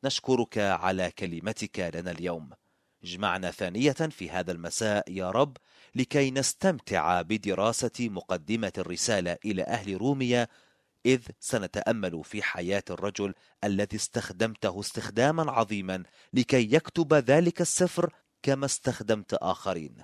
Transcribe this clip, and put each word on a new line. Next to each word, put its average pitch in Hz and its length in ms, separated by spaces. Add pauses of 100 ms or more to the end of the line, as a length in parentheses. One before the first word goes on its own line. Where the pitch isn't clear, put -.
نشكرك 127 540
على 92 540
كلمتك 95 680 (160)
لنا 87 160
اليوم. 85 380 (540)
اجمعنا 90 480
ثانية 104 400
في 147 380
هذا 90 220
المساء 90 600
يا 92 200
رب، 131 260 (380)
لكي 131 360
نستمتع 107 920
بدراسة 101 800
مقدمة 98 800
الرسالة 90 680
إلى 95 180
أهل 101 340
روميا، 123 500 (580)
إذ 127 160 (180)
سنتأمل 101 840
في 104 200
حياة 95 460
الرجل 98 440 (300)
الذي 101 320
استخدمته 104 840
استخداما 117 720
عظيما 98 520 (300)
لكي 123 420
يكتب 160 380
ذلك 151 480
السفر 175 520 (300)
كما 135 220
استخدمت 110 680
آخرين. 87 720